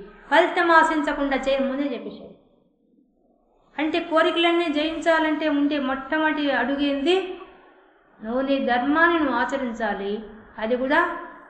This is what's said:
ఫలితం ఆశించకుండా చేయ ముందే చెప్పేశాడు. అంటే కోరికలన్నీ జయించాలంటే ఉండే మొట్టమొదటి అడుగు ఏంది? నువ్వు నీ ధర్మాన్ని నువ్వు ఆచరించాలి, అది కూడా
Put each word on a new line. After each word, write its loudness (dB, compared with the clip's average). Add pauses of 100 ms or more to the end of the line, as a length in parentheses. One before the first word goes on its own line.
(300)
ఫలితం 4
ఆశించకుండా 2
చేయ 0
ముందే -2
చెప్పేశాడు. -8 (1400)
అంటే 0
కోరికలన్నీ 2
జయించాలంటే 0
ఉండే 2
మొట్టమొదటి 0
అడుగు 0
ఏంది? 0 (840)
నువ్వు -2
నీ 0
ధర్మాన్ని 2
నువ్వు 0
ఆచరించాలి, -4 (340)
అది -2
కూడా 0 (340)